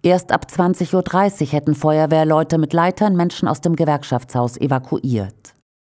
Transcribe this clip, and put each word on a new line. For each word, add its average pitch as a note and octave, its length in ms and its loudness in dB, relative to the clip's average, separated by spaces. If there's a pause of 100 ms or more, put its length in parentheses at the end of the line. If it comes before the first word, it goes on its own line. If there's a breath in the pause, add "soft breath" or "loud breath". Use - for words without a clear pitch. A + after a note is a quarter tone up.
Erst F3+ 300 2
ab - 180 -2
zwanzig F3+ 440 0
Uhr F3+ 80 2
dreißig F#3+ 500 -2
hätten D3+ 240 0
Feuerwehrleute D#3 800 2
mit D3+ 140 0
Leitern F3+ 440 2
Menschen F3 320 0
aus D3 120 -2
dem E3+ 160 0
Gewerkschaftshaus C3+ 800 -2
evakuiert. B2+ 960 -4 (280)